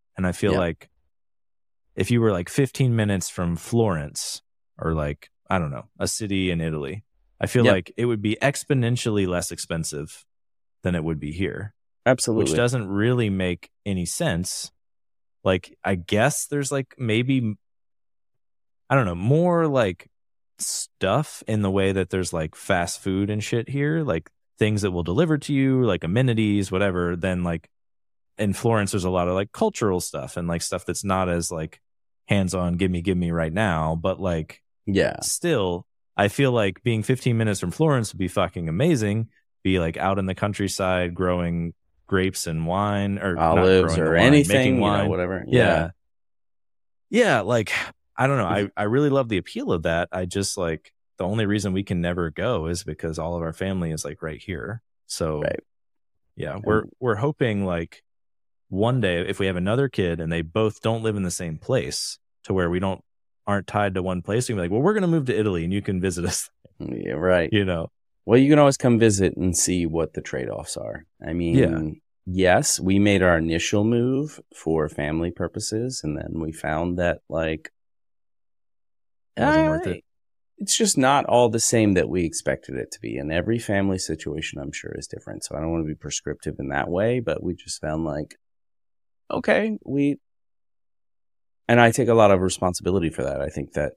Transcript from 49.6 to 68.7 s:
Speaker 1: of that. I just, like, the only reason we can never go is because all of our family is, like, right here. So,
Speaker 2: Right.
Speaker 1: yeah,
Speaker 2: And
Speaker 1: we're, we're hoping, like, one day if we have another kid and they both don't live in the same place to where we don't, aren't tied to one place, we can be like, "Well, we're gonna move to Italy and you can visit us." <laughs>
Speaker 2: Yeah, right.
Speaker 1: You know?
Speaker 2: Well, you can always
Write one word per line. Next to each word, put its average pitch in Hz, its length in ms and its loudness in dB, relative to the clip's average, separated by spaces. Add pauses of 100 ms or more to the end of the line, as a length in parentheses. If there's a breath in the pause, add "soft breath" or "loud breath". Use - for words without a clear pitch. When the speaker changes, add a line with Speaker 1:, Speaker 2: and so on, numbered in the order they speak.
Speaker 1:
of 85 100 0
that. 85 300 0
I 92 120 -4
just, 95 320 -4
like, 82 360 -4 (260)
the - 60 -4
only 107 220 -2
reason 101 260 0
we 95 100 0
can 95 180 -4
never 85 300 -2
go 87 360 -4
is 85 180 -4
because 80 340 -8
all 82 180 -6
of 85 60 -6
our 82 100 -6
family 95 380 -4
is, 78 140 -6
like, 73 180 -12
right 80 180 -10
here. 98 420 -10 (240)
So, 78 360 -4
Speaker 2:
Right. - 180 -4 (760)
Speaker 1:
yeah, 76 180 -8
Speaker 2:
And 107 100 -10
Speaker 1:
we're, 107 200 0 (160)
we're 120 160 0
hoping, 110 480 0
like, 85 380 -4 (640)
one 113 320 2
day 90 280 2
if 95 100 -4
we 98 80 0
have 95 100 0
another 110 320 0
kid 85 320 0
and 82 100 -4
they 82 120 0
both 107 380 -2
don't 113 220 -2
live 110 140 0
in 101 60 -2
the 90 80 -2
same 85 280 -6
place - 600 -4 (260)
to 101 100 -2
where 90 160 2
we 90 100 0
don't, 95 220 -4 (440)
aren't 101 220 -2
tied 101 260 0
to 92 80 -2
one 90 200 -4
place, 113 260 -2
we 120 60 -4
can - 20 -2
be 92 60 -2
like, 87 100 -2
"Well, 110 100 2
we're 202 120 2
gonna 202 120 0
move 165 200 0
to 104 120 0
Italy 98 240 0
and 85 100 -2
you 101 100 -2
can 95 180 -2
visit 87 240 -2
us." - 260 -4 (140)
<laughs> - 160 -20
Speaker 2:
Yeah, 52 320 -6
right. 85 400 2
Speaker 1:
You 101 120 2
know? 87 280 -4 (320)
Speaker 2:
Well, 110 160 6
you 139 100 6
can 147 80 6
always 143 180 6